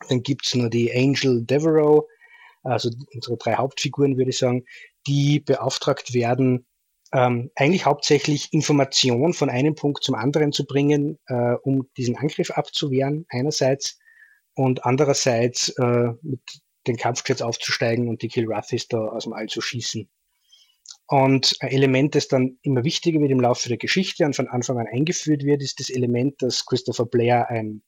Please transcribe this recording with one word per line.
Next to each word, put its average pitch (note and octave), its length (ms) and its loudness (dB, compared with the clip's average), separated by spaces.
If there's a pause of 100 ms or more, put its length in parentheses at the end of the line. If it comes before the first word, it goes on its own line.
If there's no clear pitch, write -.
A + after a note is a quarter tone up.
dann B2+ 140 0
gibt's - 320 -4
nur A#2+ 160 0
die A#2 240 0
Angel B2+ 500 2
Devereaux, D3+ 600 4 (560)
also A#2+ 260 -2 (240)
unsere A#2+ 240 -8
drei A2+ 180 -2
Hauptfiguren, C3+ 600 0
würde B2+ 140 0
ich - 80 -4
sagen, B2 260 0 (440)
die C#3+ 320 2
beauftragt - 720 -2
werden, B2 520 2 (460)
ähm, B2 420 0
eigentlich D#3+ 320 2
hauptsächlich D3 640 0
Information C#3 800 2
von D3 160 -2
einem C3 280 0
Punkt C#3+ 260 -4
zum B2+ 140 -2
anderen D3 340 2
zu C#3+ 160 -2
bringen, C#3+ 600 0
äh, A#2+ 240 0 (100)
um C3+ 340 0
diesen A#2+ 200 -2
Angriff D#3 340 -4
abzuwehren, C#3 800 -2
einerseits, C#3 720 -2 (540)
und C3 300 0
andererseits, B2+ 840 2 (100)
äh, A#2+ 300 2 (140)
mit C#3 180 -8 (480)
den A#2+ 80 0
Kampfjets B2 460 -2
aufzusteigen A#2 640 -2
und A2+ 140 -6
die A2+ 60 -4
Kilrathis A2 600 -4
da A#2+ 100 -2
aus A2 240 -4
dem A2+ 120 -10
All A2 120 -8
zu A2 140 -8
schießen. A2+ 500 -8 (960)
Und C3+ 540 2
ein C3+ 80 -6
Element, C3+ 480 2
das C#3 100 2
dann C3 360 0
immer C3 200 0
wichtiger D#3+ 380 0
wird C#3+ 100 2
im C3 100 2
Laufe A#2+ 280 0
der A#2 100 -2
Geschichte - 460 -2
und C#3+ 100 0
von B2+ 140 -2
Anfang B2 320 -2
an A2+ 120 -4
eingeführt D3+ 520 0
wird, C#3+ 180 2
ist - 160 -10
das C3+ 120 -8
Element, B2 520 0
dass B2 240 -2
Christopher A#2+ 400 -2
Blair A#2 420 2
ein G#2+ 400 -6